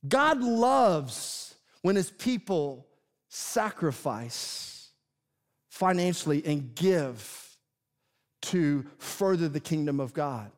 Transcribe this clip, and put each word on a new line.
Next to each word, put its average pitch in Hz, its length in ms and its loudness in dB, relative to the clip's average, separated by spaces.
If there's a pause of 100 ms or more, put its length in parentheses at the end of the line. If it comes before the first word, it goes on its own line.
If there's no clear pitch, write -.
God 277 360 4
loves 233 1120 2 (280)
when 196 140 4
his 190 140 0
people 160 760 -2 (420)
sacrifice - 1600 -4 (800)
financially 175 760 0
and 143 280 -4
give 139 840 -2 (840)
to 147 460 2 (100)
further 185 540 0
the 143 100 -4
kingdom 147 400 -2
of 131 140 -6
God. 127 440 -4